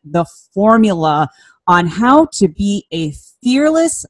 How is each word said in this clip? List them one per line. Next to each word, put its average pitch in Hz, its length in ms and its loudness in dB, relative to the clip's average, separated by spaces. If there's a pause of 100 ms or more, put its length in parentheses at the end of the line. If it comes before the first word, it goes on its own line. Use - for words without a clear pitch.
the 160 220 -4 (260)
formula 190 800 0 (360)
on 175 200 2
how 254 480 2
to 190 140 0
be 202 440 -6
a 160 220 -6 (280)
fearless 302 680 0